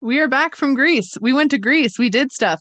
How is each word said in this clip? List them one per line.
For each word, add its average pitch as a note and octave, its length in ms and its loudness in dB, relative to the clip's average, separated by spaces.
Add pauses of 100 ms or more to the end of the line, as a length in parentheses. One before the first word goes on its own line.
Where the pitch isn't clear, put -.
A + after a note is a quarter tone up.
We B3 200 -2
are D#4 80 0
back C#4+ 280 -2
from C#4 180 0
Greece. C4+ 460 0
We A#3 140 2
went D4 160 2
to C#4+ 80 0
Greece. A#3+ 400 0
We A#3+ 120 0
did C4 220 0
stuff. E3+ 280 -2